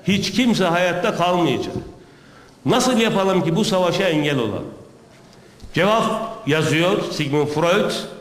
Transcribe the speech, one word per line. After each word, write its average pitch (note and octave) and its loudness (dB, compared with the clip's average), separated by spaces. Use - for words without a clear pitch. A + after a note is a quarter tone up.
hiç G3 0
kimse G#3 2
hayatta F3 0
kalmayacak. E3+ 0
Nasıl A#3+ 2
yapalım F#3+ 2
ki E3 0
bu G#3 0
savaşa F#3 2
engel D3+ 2
olalım? G#2 -2
Cevap G#3 2
yazıyor D#3 2
Sigmund D3 -2
Freud E3+ 2